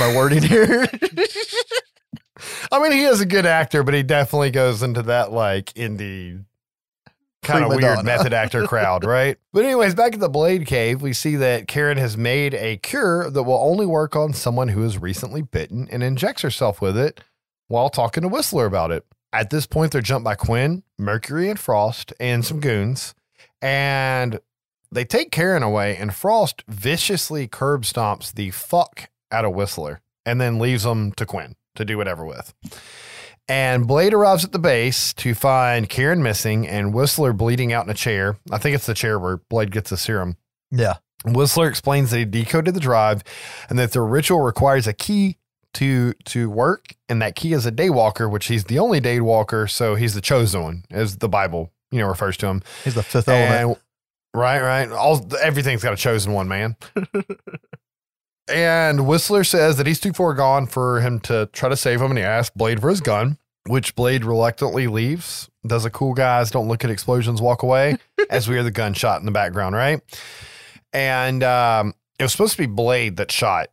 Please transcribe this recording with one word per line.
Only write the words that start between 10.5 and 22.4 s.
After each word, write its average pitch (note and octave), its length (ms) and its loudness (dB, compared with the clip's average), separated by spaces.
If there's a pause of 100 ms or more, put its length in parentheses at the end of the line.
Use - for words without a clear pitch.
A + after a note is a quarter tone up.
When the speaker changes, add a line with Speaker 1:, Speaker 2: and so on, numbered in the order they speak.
Speaker 2:
Cave, B2 340 0
we C#3 120 -4
see D3 240 -2
that B2 320 0
Karen D3 280 0
has A#2+ 200 -2
made C3 380 0
a A2 240 -4
cure F3+ 520 -2
that C3+ 140 0
will B2+ 180 2
only F3+ 240 2
work D#3 300 0
on D3+ 180 0
someone B2 340 -2
who G#2+ 160 0
is G#2 140 -2
recently G2 440 -6
bitten B2+ 480 -6
and A#2+ 120 -4
injects B2+ 400 -2
herself A#2 380 -2
with G2 180 0
it C#3+ 220 -2 (480)
while A#2+ 200 0
talking C3 340 -2
to F3+ 60 -2
Whistler F#3+ 380 -2
about F#2 240 0
it. E2 160 -6 (260)
At A2+ 180 -2
this D3+ 160 -2
point, D#3 260 0
they're C#3 100 0
jumped A#2+ 220 -2
by G#2+ 100 0
Quinn, C3+ 480 -2 (160)
Mercury, A2+ 500 -2
and G#3 100 -4
Frost, A2 600 -2
and A#2+ 260 0